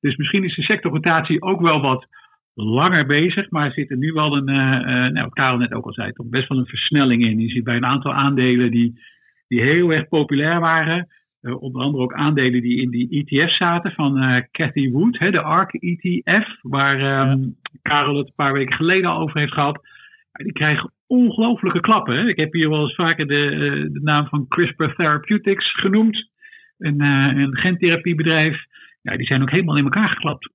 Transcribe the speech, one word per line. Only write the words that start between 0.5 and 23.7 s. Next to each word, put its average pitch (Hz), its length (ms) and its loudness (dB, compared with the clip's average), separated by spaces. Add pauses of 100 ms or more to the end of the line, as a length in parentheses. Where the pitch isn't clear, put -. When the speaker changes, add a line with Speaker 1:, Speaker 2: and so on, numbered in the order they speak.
Speaker 1:
de 156 60 -6
sectorrotatie 160 800 0
ook 185 180 -2
wel 160 200 4
wat 131 260 0 (480)
langer 135 520 2
bezig, 170 440 0
maar 151 160 0
er 135 60 -4
zit 139 180 -6
er 135 60 -4
nu 147 160 -2
wel 151 240 0
een, 139 120 -2
eh, 135 280 2
eh, 127 360 0
nou, 123 120 -2
wat 120 80 -10
Karel 131 260 0
net 120 140 0
ook 117 140 -6
al 107 60 -12
zei, 107 200 -8
toch - 160 -12
best 131 200 -2
wel 131 100 0
een 123 80 0
versnelling 123 580 2
in. 110 160 2
Je 113 100 0
ziet 120 140 -4
bij 120 120 -2
een 120 80 -2
aantal 131 280 -2
aandelen 127 580 2
die, 117 300 0 (480)
die 120 120 0
heel 165 300 2
erg 156 180 -2
populair 156 520 0
waren, 165 480 0 (320)
eh, 127 220 -8
onder 127 200 -8
andere 139 200 -2
ook 127 120 -2
aandelen 135 480 2
die 123 200 0
in 127 80 -2
die 123 280 -2
E 147 60 -2
T 147 260 0
F - 60 0
zaten 175 360 0
van, 139 260 0
eh, 127 320 2
Cathy 143 400 -2
Wood, 190 280 2
hè, 180 120 2
de 165 120 0
ark 165 320 0
E 175 220 -4
T 175 340 -2 (140)
F, - 180 -14
waar, 139 380 0
ehm, 135 400 2
Speaker 2:
Ja. 131 80 -2 (340)
Speaker 1:
Karel 147 340 0
het 139 100 -2
een - 80 -20
paar 139 180 0
weken 135 240 -2
geleden 180 340 2
al 165 100 -2
over 156 200 -4
heeft 143 120 -2
gehad. 147 280 -2 (520)
Ja, - 120 -14
die - 80 -6
krijgen - 400 -2 (140)
ongelofelijke 226 760 2
klappen, 196 360 2
hè. 214 120 0
Ik - 80 -2
heb 156 160 -2
hier 156 160 2
wel 151 140 0
eens 143 120 -2
vaker 160 320 0
de, 143 180 0
eh, 147 480 -2